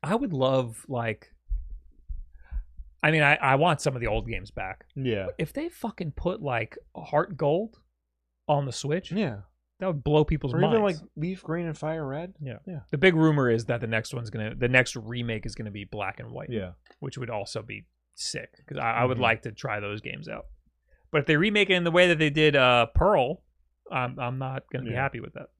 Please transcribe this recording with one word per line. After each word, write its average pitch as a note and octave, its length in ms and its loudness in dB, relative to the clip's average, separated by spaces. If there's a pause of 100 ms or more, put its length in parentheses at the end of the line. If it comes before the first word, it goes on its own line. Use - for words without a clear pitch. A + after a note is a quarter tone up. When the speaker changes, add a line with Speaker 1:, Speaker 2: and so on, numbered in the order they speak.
Speaker 1:
I E3+ 120 0
would A#3 180 -2
love, C3 560 0
like, A#2 440 -4 (1700)
I D#3 100 4
mean, D#3 120 4
I, D3 120 6
I C3+ 200 2
want D#3 240 4
some C3+ 160 -2
of A#2+ 60 -6
the A#2 60 -2
old A2 200 0
games G2+ 240 -8
back. F#2+ 340 -10 (100)
Speaker 2:
Yeah. A2 320 -2 (100)
Speaker 1:
If - 160 -6
they D#4+ 160 -6
fucking F#3+ 480 -8
put, - 240 -4
like, A#2+ 360 -4 (160)
Heart - 440 -2
Gold E3 420 0 (680)
on C#3+ 160 2
the C3 80 -8
Switch, D3+ 400 -4
Speaker 2:
Yeah. D3 280 -2 (380)
Speaker 1:
that F#3+ 80 -4
would D#3 160 -2
blow D3+ 220 4
people's C#3+ 280 -2
Speaker 2:
Or A#2+ 40 2
even, F#3 240 4
Speaker 1:
minds. F3+ 200 0
Speaker 2:
like, - 140 -20
Leaf F3+ 280 -6
Green E3+ 220 -4
and D#3+ 120 -6
Fire D#3+ 280 -4
Red. D#3 360 -8
Speaker 1:
Yeah. B2+ 240 -10
Speaker 2:
Yeah. E3 160 -10 (100)
Speaker 1:
The D3+ 60 -2
big F3 180 6
rumor D3+ 340 6
is A2+ 160 2
that A#2+ 140 -2
the A#2 80 -6
next A2 260 -2
one's A#2 160 -8
gonna, G#2+ 260 -6
the B2 120 0
next B2+ 300 4
remake A2+ 480 -6
is A2+ 100 -8
gonna G#2+ 160 -8
be G2+ 140 -10
Black G2 340 -8
and A#2 120 -12
White. B2+ 180 -12
Speaker 2:
Yeah. G2 220 -4 (280)
Speaker 1:
Which C#3 180 -10
would B2+ 120 -10
also A2 320 -8
be G#2+ 240 -14 (300)
sick, - 520 -10
'cause C#3 100 -10
I, A#2 140 -2
I A#2+ 140 2
would B2+ 100 0
Speaker 2:
Mm-hmm. B2 80 -2
Speaker 1:
like A2+ 200 2
to A2+ 100 -10
try G#2+ 260 -6
those G#2 220 -8
games - 260 -12
out. - 200 -12 (640)
But D#3 100 2
if - 40 -4
they D3+ 120 4
remake G3+ 320 4
it F#3 60 6
in F3 100 2
the E3+ 60 2
way F3+ 180 8
that D#3+ 100 4
they D#3 100 4
did, D3+ 280 4
uh, B2 380 6
Pearl, E3+ 460 4 (500)
I'm, B2+ 280 -4
I'm B2+ 200 -4
not C3+ 320 -6
gonna C3+ 140 -6
be A2+ 60 -6
Speaker 2:
Yeah. A#2+ 100 -2
Speaker 1:
happy C3+ 200 -4
with - 120 -16
that. - 160 -16 (100)